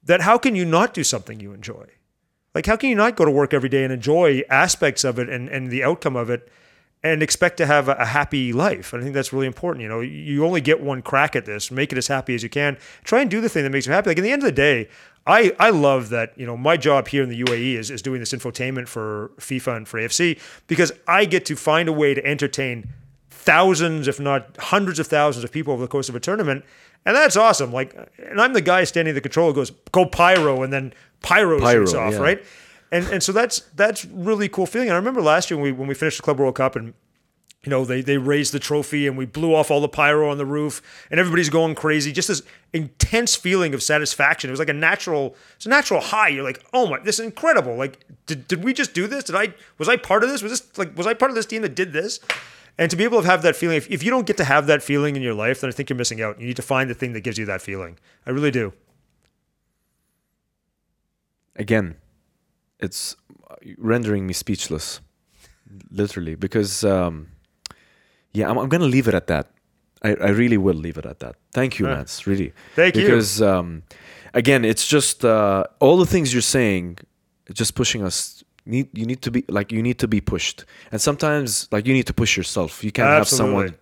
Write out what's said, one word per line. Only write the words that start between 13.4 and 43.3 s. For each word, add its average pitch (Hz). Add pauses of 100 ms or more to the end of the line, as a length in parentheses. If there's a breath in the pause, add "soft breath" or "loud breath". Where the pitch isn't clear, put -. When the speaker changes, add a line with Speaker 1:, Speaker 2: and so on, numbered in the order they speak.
Speaker 1:
the 226
thing 156
that 139
makes 139
you 127
happy. 196
Like, 160
in 185
the 220
end 285
of 277
the 175
day, 131 (400 soft breath)
I, 202
I 214
love 139
that, 117
you 127
know, 120
my 147
job 139
here 139
in 131
the 120
U 123
A 120
E 123
is, 110
is 113
doing 131
this 113
infotainment 127
for 107
fifa 127
and 110
for -
A 110
F 117
C 170 (300 loud breath)
because 170 (180)
I 190
get 180
to 156
find 160
a 160
way 147
to 135
entertain 135 (440)
thousands, 165
if 139
not 139
hundreds 185
of 156
thousands 147
of 117
people 147
over 120
the 127
course 135
of 120
a 123
tournament. 160 (440 soft breath)
And 214
that's 294
awesome. 190
Like, 131 (280)
and -
I'm 254
the 220
guy 180
standing 160
at 143
the 135
control 160
who 143
goes, 135 (200)
"Go 185
pyro," 175
and 131
then 135 (280 soft breath)
pyro 175
Speaker 2:
Pyro, 120
Speaker 1:
shoots 87
off, 110
Speaker 2:
yeah. 104
Speaker 1:
right? 175 (480 loud breath)
And, 175
and 196
so -
that's, 226 (140)
that's 202
really 196
cool 190
feeling. 233
I 170
remember 220
last 156
year 165
when 143
we, 139
when 127
we 139
finished 156
the -
Club 143
World 135
Cup 131
and, 113 (720)
you 143
know, 131
they, 131
they 139
raised 139
the 143
trophy 147
and 131
we 131
blew 160
off 156
all 147
the 147
pyro 151
on 143
the 143
roof 147 (260 loud breath)
and 156
everybody's 175
going 160
crazy. 151
Just 170
this 156 (300 soft breath)
intense 190